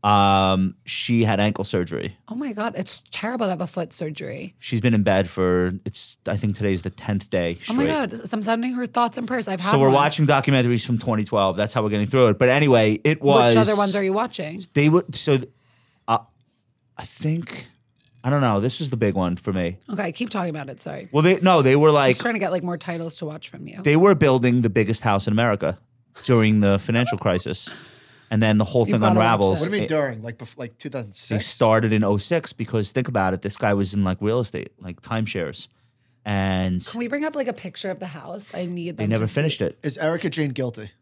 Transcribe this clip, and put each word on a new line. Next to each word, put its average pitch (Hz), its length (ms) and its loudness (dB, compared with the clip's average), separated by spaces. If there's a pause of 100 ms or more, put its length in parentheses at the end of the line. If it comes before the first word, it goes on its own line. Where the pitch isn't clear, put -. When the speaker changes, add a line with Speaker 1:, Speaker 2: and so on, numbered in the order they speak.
Speaker 1:
Um, 98 680 4 (100)
she - 380 -2
had 107 160 2
ankle 104 260 -2
surgery. 82 500 -6 (120)
Speaker 2:
Oh 220 80 -12
my 262 180 -8
God, 214 240 -8
it's - 320 -8
terrible 233 380 -6
to - 20 0
have 175 120 -4
a 180 40 -6
foot 175 260 -8
surgery. 151 680 -10
Speaker 1:
She's 120 200 -4
been 117 140 2
in 107 80 4
bed 95 260 2
for, 90 460 0 (100)
it's, - 440 -12
I 101 100 -4
think 101 180 -2
today's 95 280 -2
the 92 80 -6
tenth - 400 -6
day 85 260 -2 (120)
Speaker 2:
Oh 220 40 -2
my 262 120 0
Speaker 1:
straight. - 20 0
Speaker 2:
God, 285 260 -2
s-, 226 180 -10
I'm 214 120 -4
sending 233 300 -2
her 247 120 -6
thoughts 240 320 -2
and 240 100 -8
prayers. 247 200 -4
I've 190 140 -6
had 196 100 0
Speaker 1:
So - 80 4
we're 135 80 6
Speaker 2:
one. 135 80 6
Speaker 1:
watching 147 320 2
documentaries 131 580 2
from 120 140 0
twenty 107 240 -2
twelve. 98 320 0
That's 104 180 -2
how 113 80 0
we're 107 80 0
getting 104 160 0
through 127 220 4
it. 101 100 4
But 123 120 4
anyway, 120 540 4
it 156 160 2
was 131 360 6
Speaker 2:
Which 113 60 6
other 214 140 2
ones 202 200 2
are 202 80 -2
you 190 100 -2
watching? 196 500 -6 (120)
Speaker 1:
They 147 140 4
were, 170 220 4
so, 139 260 0
th-, 127 120 -6 (580)
uh, 113 120 0 (800)
I - 60 -14
think, - 600 -8 (580)
I 123 60 -2
don't 143 120 2
know. 110 180 2
This 120 200 -2
was 143 120 -6
the 127 60 -4
big 107 180 0
one 90 220 -2
for - 160 -6
me. 90 260 -4 (100)
Speaker 2:
Okay, 202 220 -6
keep 233 180 -8
talking 185 220 -6
about 147 180 -12
it. - 100 -16
Sorry. - 320 -14
Speaker 1:
Well, 151 120 2
they, 180 160 4
no, 175 240 4
they 131 120 6
were 151 140 8
Speaker 2:
I'm 151 60 6
Speaker 1:
like, 135 160 6
Speaker 2:
just - 100 0
trying 233 140 -4
to 214 40 -4
get, 185 120 -2
like, 180 120 -4
more 175 140 -6
titles 165 400 -10
to 170 80 -10
watch 151 240 -14
from - 180 -16
you. 196 140 -16
Speaker 1:
they 147 160 4
were 196 160 8
building 127 480 4
the 113 80 2
biggest 110 320 0
house 101 240 0
in 104 80 0
America 104 460 0 (460)
during 110 340 4
the 98 180 4
financial 117 400 -2
crisis. - 540 -2 (600)
And 107 100 2
then 110 160 4
the 104 80 2
whole 123 220 0
Speaker 2:
You've 107 80 0
Speaker 1:
thing 110 60 2
Speaker 2:
gotta 107 180 4
watch 110 40 4
Speaker 1:
unravels. 101 360 4
Speaker 2:
it. - 20 -2
Speaker 3:
What 175 80 -2
do 208 60 -2
you 196 60 0
mean - 20 -2
Speaker 1:
It - 40 -4
Speaker 3:
during? 139 360 -4
Like, 117 160 -14
bef-, - 180 -18
like 120 140 -12
Speaker 1:
They - 120 -20
Speaker 3:
two 147 60 -10
thousand 120 240 -10
six? - 320 -6
Speaker 1:
started 110 480 2
in 107 100 2
oh 101 140 2
six 156 360 -4
because 107 380 -4
think 127 160 -4
about 95 280 0
it. 92 80 -10
This 101 120 -6
guy 104 200 0
was 98 180 -2
in, 101 100 0
like, 92 160 -2
real 110 200 0
estate, - 400 -8
like, 90 240 -16
timeshares. 107 640 -6 (580)
And 92 600 -2
Speaker 2:
Can - 120 -10
we 240 100 -6
bring 285 160 -4
up, 302 120 -6
like, 269 120 -4
a 233 60 -6
picture - 380 -12
of - 80 -10
the 190 80 -12
house? 160 480 -16
I 180 100 -6
need 175 320 -8
Speaker 1:
they 110 60 -4
Speaker 2:
them 104 80 0
Speaker 1:
never 113 140 0
Speaker 2:
to - 20 -2
see. - 80 -6
Speaker 1:
finished 147 260 0
it. 87 220 -4
Speaker 3:
Is 143 160 -6
Erica 160 320 -2
Jane 151 180 -2
guilty? 120 400 -8 (120)